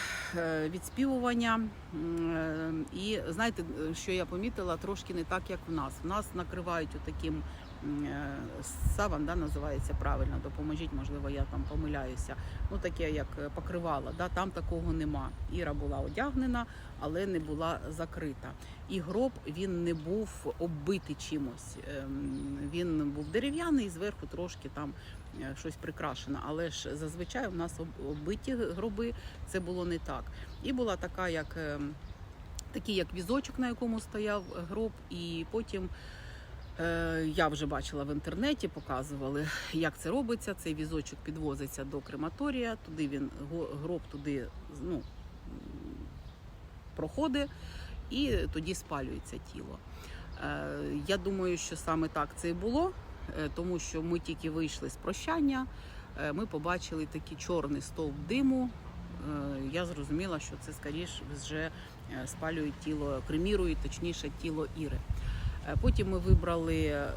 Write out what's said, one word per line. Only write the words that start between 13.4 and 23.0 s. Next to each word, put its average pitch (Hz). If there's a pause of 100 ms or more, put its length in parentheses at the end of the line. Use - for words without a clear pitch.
покривало, 165
да, 180
там 185
такого 165
нема. 147 (220)
Іра 156
була 143
одягнена, 240 (340)
але 160
не 185
була 156 (100)
закрита. 156 (380)
І 190
гроб, 196 (160)
він 175
не 170
був 180 (300)
оббитий 160
чимось. - (200)
Ем, 139 (160)
він 160